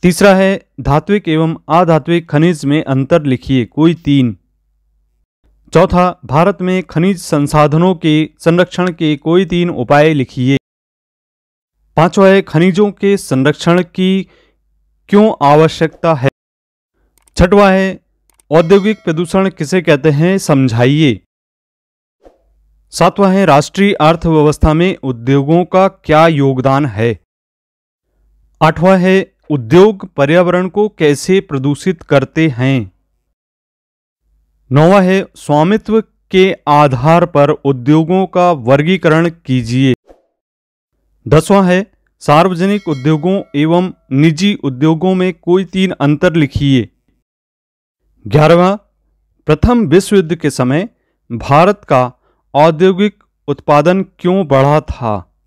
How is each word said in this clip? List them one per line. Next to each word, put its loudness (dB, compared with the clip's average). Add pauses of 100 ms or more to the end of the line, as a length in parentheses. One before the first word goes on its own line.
तीसरा 2
है, -2 (140)
धात्विक -2
एवं -2 (120)
अधात्विक 0
खनिज 0
में -2
अंतर -2
लिखिए, -2
कोई 0
तीन। -2 (1400)
चौथा, 0
भारत 0
में -4
खनिज -4
संसाधनों 0
के -2
संरक्षण -2
के -4
कोई -2
तीन -2
उपाय 2
लिखिए। -2 (1400)
पांचवा 2
है, 4
खनिजों 0
के -2
संरक्षण -2
की -4 (800)
क्यों 2
आवश्यकता 0
है? -4 (1080)
छठवा 2
है, -2 (500)
औद्योगिक 2
प्रदूषण -2
किसे -4
कहते 0
हैं, 0
समझाइए। 0 (1700)
सातवां 0
है, 2
राष्ट्रीय 0
अर्थव्यवस्था 0
में -2
उद्योगों -2
का 0
क्या 2
योगदान 0
है? -4 (1400)
आठवां 2
है, 0 (180)
उद्योग 2
पर्यावरण 0
को -2
कैसे 0
प्रदूषित -6
करते -2
हैं? -4 (1800)
नौवां 4
है, -2 (100)
स्वामित्व -2 (300)
के 2 (120)
आधार 2
पर 0
उद्योगों 0
का 0
वर्गीकरण 0 (160)
कीजिए। -2 (1300)
दसवां 2
है, -2 (280)
सार्वजनिक 0
उद्योगों -2 (140)
एवं -2 (200)
निजी 0
उद्योगों -2
में -4
कोई 0
तीन -4
अंतर -2
लिखिए। -2 (1400)
ग्यारहवां, 2 (680)
प्रथम 0
विश्व 0
युद्ध 0
के -4
समय -2 (440)
भारत 2
का 0 (420)
औद्योगिक 0 (240)
उत्पादन 0
क्यों -4
बढ़ा 2
था? -8 (100)